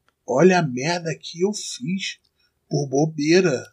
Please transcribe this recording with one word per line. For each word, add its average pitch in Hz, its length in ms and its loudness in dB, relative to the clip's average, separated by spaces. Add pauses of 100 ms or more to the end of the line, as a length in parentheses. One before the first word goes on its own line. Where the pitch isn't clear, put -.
(240)
olha 180 360 4
a - 20 0
merda 160 480 -4 (100)
que - 240 -10
eu 208 80 0
fiz - 680 -8 (500)
por 147 200 -2
bobeira." 151 720 2 (100)